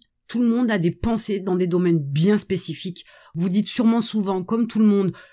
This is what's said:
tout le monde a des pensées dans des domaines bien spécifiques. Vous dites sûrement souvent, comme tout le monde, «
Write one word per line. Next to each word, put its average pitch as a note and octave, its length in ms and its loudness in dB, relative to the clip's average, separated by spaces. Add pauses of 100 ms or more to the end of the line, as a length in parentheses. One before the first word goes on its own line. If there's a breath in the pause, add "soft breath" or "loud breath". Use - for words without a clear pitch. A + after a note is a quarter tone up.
(280)
tout A#3 120 -4
le A#3+ 60 2
monde A#3 240 0
a G#3 80 0
des E3+ 140 0
pensées G#3+ 480 -2
dans F#3 160 -2
des F#3 100 0
domaines F3 320 2
bien D#3 400 2
spécifiques. F3+ 680 -4 (300 loud breath)
Vous E3+ 140 -4
dites G3+ 180 0
sûrement A3+ 340 2
souvent, F#3+ 440 0
comme A3+ 240 -2
tout G#3+ 100 -4
le A3 80 4
monde, « G3 260 2 (200 loud breath)